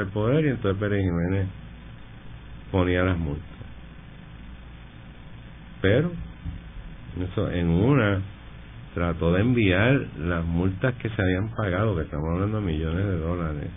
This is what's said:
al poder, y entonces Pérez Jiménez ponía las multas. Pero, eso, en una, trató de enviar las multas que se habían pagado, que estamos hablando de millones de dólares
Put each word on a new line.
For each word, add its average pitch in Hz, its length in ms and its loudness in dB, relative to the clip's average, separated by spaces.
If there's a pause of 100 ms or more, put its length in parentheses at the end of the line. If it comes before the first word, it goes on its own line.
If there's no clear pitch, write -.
al 101 60 0
poder, 113 400 2
y - 20 2
entonces 101 320 2
Pérez 101 220 2
Jiménez 92 460 2 (1200)
ponía 90 320 4
las 92 160 4
multas. 76 260 -2 (2500)
Pero, 135 300 4 (1080)
eso, 92 300 -2
en 85 180 2
una, 101 520 6 (720)
trató 85 380 2
de 92 100 4
enviar 117 640 6 (120)
las 85 260 0
multas 95 500 2
que 113 160 -4
se - 100 -2
habían 92 340 2
pagado, 101 420 2
que 80 60 2
estamos 76 300 -4
hablando 104 280 0
de 101 60 0
millones 80 380 0
de 95 140 0
dólares 80 580 -2